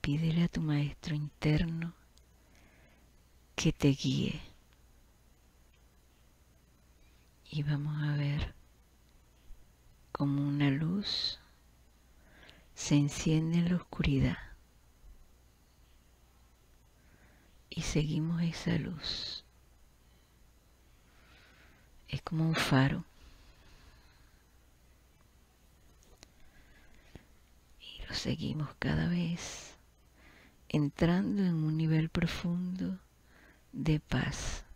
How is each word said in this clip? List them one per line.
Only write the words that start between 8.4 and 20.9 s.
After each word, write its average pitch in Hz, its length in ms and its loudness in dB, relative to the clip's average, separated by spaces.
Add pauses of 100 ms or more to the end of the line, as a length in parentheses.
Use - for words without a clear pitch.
cómo 143 340 0
una 143 220 2
luz 160 720 0 (1300)
se - 220 2
enciende 160 640 2
en 170 100 2
la 180 60 2
oscuridad. 139 600 0 (3250)
Y - 100 -6
seguimos 160 640 0
esa 170 340 0
luz. - 680 -6 (2750)